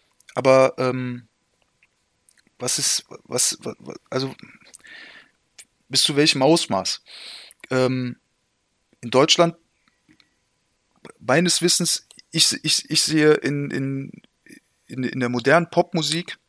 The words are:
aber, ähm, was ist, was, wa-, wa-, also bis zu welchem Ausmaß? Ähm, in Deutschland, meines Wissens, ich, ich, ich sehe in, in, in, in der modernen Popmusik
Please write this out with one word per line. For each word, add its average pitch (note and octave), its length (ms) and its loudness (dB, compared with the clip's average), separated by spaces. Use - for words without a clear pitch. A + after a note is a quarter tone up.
aber, C3 440 4
ähm, B2+ 480 -4
was - 200 -4
ist, - 260 -2
was, - 380 -4
wa-, - 160 -10
wa-, - 180 -16
also C3+ 240 -6
bis C3+ 140 0
zu D3 140 0
welchem C#3+ 260 2
Ausmaß? C3 600 0
Ähm, B2+ 460 -2
in A#2 100 -10
Deutschland, D#3+ 460 4
meines D#3+ 440 0
Wissens, - 440 0
ich, D#3+ 220 2
ich, - 280 -2
ich D#3 120 0
sehe D3+ 320 4
in, C#3+ 360 -4
in, C3+ 420 -6
in, B2+ 180 -8
in B2+ 160 -6
der B2 100 -2
modernen C#3 400 2
Popmusik E3 640 -4